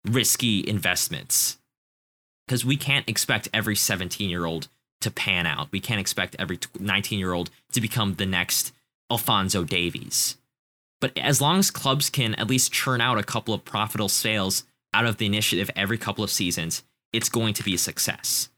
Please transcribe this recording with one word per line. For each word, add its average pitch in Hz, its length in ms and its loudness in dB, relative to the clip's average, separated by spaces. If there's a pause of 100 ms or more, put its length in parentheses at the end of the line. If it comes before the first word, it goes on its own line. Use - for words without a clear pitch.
risky 113 600 2
investments. - 920 0 (880)
'Cause 123 160 0
we 135 120 2
can't 139 320 0
expect 110 460 0
every 107 220 0
seventeen-year-old 87 920 -2 (340)
to - 100 -2
pan 90 360 0
out. 76 240 -2
We 95 100 -2
can't 107 200 -2
expect - 400 -4
every 90 180 -4
tw-, - 220 -12
nineteen-year-old 95 720 -2 (200)
to 123 100 0
become 107 360 0
the 98 100 -2
next - 480 0 (340)
Alphonso 101 560 2
Davies. - 720 -2 (640)
But - 160 -2
as 139 240 2
long 160 200 4
as 196 100 4
clubs 139 400 0
can 113 240 0
at 110 140 -2
least 131 240 2
churn 127 280 0
out 120 160 4
a 104 60 2
couple 110 320 -2
of 95 100 -6
profitable 107 440 -2
sales 101 560 0 (280)
out 113 140 4
of 110 100 0
the 113 80 -2
initiative 101 520 0
every 101 200 0
couple 104 280 -4
of 98 60 -4
seasons, 85 520 -2 (300)
it's 117 160 0
going 110 260 0
to - 80 -6
be 95 120 0
a 87 40 0
success. - 800 -2